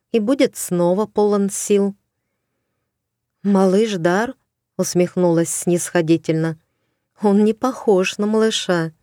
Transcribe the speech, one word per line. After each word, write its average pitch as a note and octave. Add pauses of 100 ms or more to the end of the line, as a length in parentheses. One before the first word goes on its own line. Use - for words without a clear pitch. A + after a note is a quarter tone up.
(120)
и A#3
будет C4
снова F3+
полон G#3
сил". G3+ (1500)
"Малыш G3
Дар?" F#3 (420)
усмехнулась F3
снисходительно. E3 (640)
"Он G#3
не G#3+
похож G#3+
на G#3
малыша". G#3+ (120)